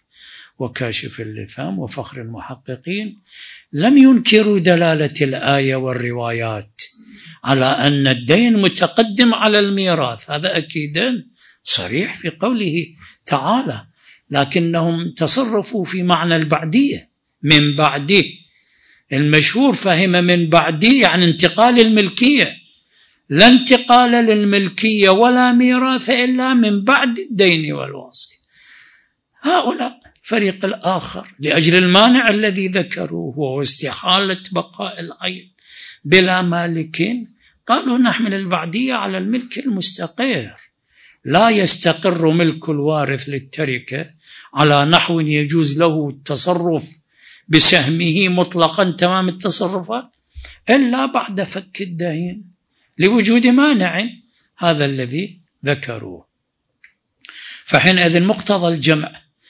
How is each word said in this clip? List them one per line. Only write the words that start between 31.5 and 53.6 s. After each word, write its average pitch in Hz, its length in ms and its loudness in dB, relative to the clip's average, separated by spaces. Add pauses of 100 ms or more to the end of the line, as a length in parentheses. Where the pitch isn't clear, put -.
المانع 226 460 4
الذي 202 380 -2
ذكروه، 170 720 -6
وهو 139 220 -4
استحالة 185 880 -2
بقاء 180 480 -8
العين 185 520 -12 (540)
بلا 185 360 2
مالك، 170 600 -4 (640)
قالوا: 262 300 0
"نحمل 226 360 0
البعدية 190 600 -4
على 196 240 -4
الملك 226 420 -6
المستقر، 185 960 -6 (720)
لا 185 240 4
يستقر 170 840 0
ملك 160 380 0
الوارث 143 600 -4
للتركة 139 840 -8 (400)
على 143 320 2
نحو 170 340 0
يجوز 151 600 0
له 156 300 0
التصرف 165 840 -2 (580)
بسهمه 165 800 4
مطلقاً 175 640 0
تمام 185 380 0
التصرفات 190 840 -4 (580)
إلا 262 360 2
بعد 226 380 -6
فك - 380 -10
الدين 175 600 -8 (540)
لوجود 226 500 2
مانع". 240 640 2 (480)